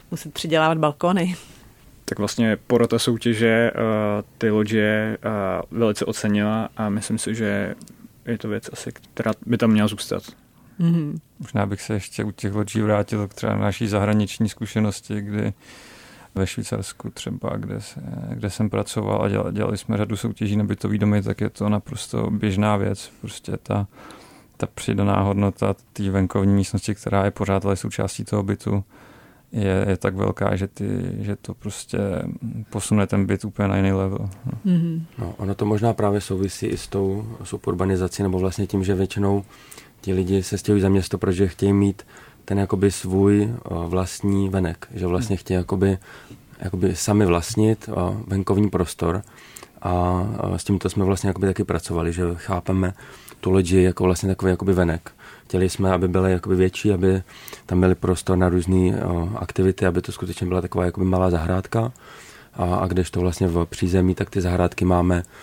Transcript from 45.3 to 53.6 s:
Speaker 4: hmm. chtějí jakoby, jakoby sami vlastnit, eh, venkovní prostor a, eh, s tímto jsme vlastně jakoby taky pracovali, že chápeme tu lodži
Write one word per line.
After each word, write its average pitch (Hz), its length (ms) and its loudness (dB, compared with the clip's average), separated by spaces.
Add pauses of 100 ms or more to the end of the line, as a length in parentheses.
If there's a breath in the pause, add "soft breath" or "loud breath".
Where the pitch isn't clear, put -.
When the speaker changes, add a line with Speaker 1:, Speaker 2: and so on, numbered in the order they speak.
Speaker 4:
hmm. - 20 0
chtějí 92 200 -2
jakoby, 95 400 0 (600 loud breath)
jakoby 92 360 -2
sami 104 300 2
vlastnit, 107 640 2
eh, 107 40 -8 (340)
venkovní 95 420 2
prostor 90 520 0 (600 loud breath)
a, 90 420 2 (300)
eh, 92 60 -2
s - 40 -10
tímto 98 260 0
jsme 98 160 2
vlastně 95 220 2
jakoby 95 200 0
taky 95 160 0
pracovali, 85 500 -2
že 90 100 -2 (120)
chápeme 92 580 0 (460 loud breath)
tu 92 120 0
lodži 92 300 6